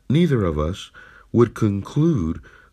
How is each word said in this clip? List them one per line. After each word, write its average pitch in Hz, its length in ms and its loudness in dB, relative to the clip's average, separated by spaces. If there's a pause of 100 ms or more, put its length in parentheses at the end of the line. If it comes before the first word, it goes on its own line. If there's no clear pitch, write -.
neither 143 340 2
of 82 160 -2
us 78 320 -6 (420)
would 113 220 4
conclude 101 840 -2 (320)